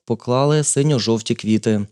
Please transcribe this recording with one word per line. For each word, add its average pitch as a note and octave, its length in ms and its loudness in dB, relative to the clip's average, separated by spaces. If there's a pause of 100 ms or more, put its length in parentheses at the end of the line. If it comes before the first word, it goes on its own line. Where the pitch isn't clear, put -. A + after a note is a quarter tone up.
поклали C#3+ 600 0
синьо-жовті A#2 680 0
квіти. G#2+ 580 0